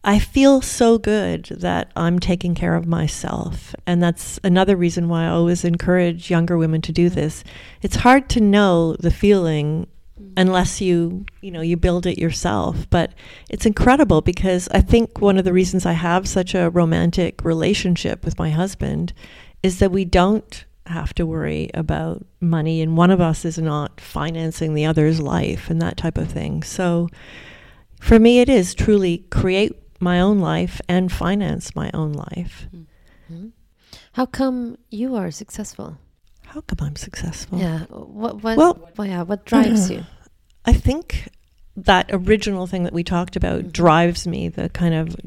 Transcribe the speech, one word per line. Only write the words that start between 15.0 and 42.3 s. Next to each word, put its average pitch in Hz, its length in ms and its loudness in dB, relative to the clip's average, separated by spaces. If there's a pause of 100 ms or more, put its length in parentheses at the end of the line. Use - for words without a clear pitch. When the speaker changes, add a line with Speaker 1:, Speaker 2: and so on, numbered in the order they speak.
Speaker 1:
one 202 180 4
of 190 60 2
the 185 80 2
reasons 180 340 2
I 175 60 0
have 170 340 0
such 185 300 -2
a 175 140 2
romantic 170 760 0
relationship 170 800 -2
with - 160 -6
my 160 100 -2
husband 160 640 -4 (500)
is 185 180 -2
that 196 120 4
we 190 140 0
don't 185 580 0 (220)
have 160 300 -6
to 170 100 -2
worry 156 480 -4
about 160 520 -6 (140)
money, 160 420 0
and 160 140 0
one 175 160 6
of 190 80 4
us 160 240 0
is 160 140 -6
not 151 420 -4
financing 160 760 -6
the 151 120 0
other's 160 340 2
life - 500 -4
and 165 120 -2
that - 160 -4
type 170 200 -4
of 160 140 -4
thing. 151 320 -6
So 170 460 -2 (880)
for - 180 8
me, 240 220 8
it 247 80 4
is 196 260 2
truly 190 560 2
create 190 440 0 (260)
my 180 220 2
own 202 180 2
life 170 480 -2
and 180 240 0
finance 175 640 -4
my 151 180 -6
own 156 200 -4
life. - 600 -12
Speaker 2:
Mm. 165 120 -20 (440)
Speaker 3:
Mm-hmm. 175 180 -16 (680)
How 254 120 -2
come 254 520 -4 (140)
you 247 260 -6
are 180 120 -4
successful? 175 680 -14 (480)
Speaker 1:
How 302 160 -16
come - 160 -10 (100)
I'm 147 80 -8
successful? - 640 -10
Speaker 3:
Yeah. 160 200 -4 (100)
What, 208 520 -10
what, 226 160 -2
Speaker 1:
Well, 339 380 4
Speaker 3:
well, 202 120 -6
yeah, 180 160 -4
what 190 200 -6
drives 226 480 0
you? - 180 -10
Speaker 1:
<clears throat> - 60 -20 (520)
I 233 60 4
think - 560 -2 (460)
that 190 360 2
original 196 540 0